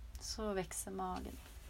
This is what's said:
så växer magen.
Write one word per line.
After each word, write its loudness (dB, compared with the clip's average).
så 2
växer 2
magen. 0